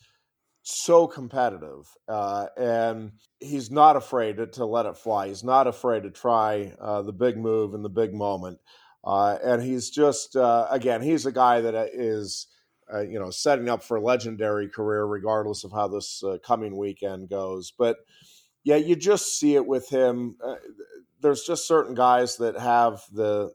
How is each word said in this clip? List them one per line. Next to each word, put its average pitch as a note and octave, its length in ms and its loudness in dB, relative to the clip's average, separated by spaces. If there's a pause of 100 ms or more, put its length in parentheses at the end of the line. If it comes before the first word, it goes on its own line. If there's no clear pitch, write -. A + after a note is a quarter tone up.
(680)
so E3+ 380 6
competitive, G2 800 -6 (220)
uh, G2+ 380 -4 (100)
and A2+ 560 -2 (260)
he's C#3 320 -8
not D3+ 240 8
afraid A2+ 440 -2
to, A2+ 100 -4
to B2 180 -6
let A2+ 180 0
it F#2 120 -8
fly. G2+ 320 -2
He's G2 160 -12
not B2+ 240 4
afraid A2+ 340 -2
to G2 80 -10
try, G#2+ 680 0
uh, G#2 220 -4
the G2+ 100 -8
big A2 240 0
move A2 360 -2
in G#2 100 -8
the G#2 60 -8
big G2+ 240 -2
moment. G2 460 -4 (460)
Uh, G2+ 400 2
and A#2+ 180 2
he's B2+ 280 -6
just, - 440 2
uh, A#2 340 4
again, A#2+ 340 0
he's D3 220 0
a C3+ 60 -2
guy B2 300 4
that, A2+ 160 -2
uh, A2+ 160 -2
is, G#2+ 560 -6 (440)
uh, G#2 100 -4
you G#2 180 -8
know, F#2 100 -8
setting B2 380 0
up A#2 160 -2
for A2+ 140 -2
a - 20 -4
legendary G#2+ 680 -2
career G#2+ 360 -2
regardless G#2 580 -2
of G2 80 -16
how G#2 160 -2
this, G2 380 -8
uh, F#2+ 200 -4
coming G#2+ 320 -2
weekend F#2+ 520 -8
goes. F#2+ 420 -8
But, A#2 280 0 (680)
yeah, D3 100 4
you D3+ 220 4
just F3+ 420 0
see D3 160 4
it C3+ 120 4
with B2+ 220 -2
him. B2 560 0
Uh, B2+ 120 -8 (640)
there's C#3+ 220 2
just - 260 -6
certain C3 260 2
guys B2 440 4
that A#2 200 -2
have A#2+ 540 2
the, G#2 420 0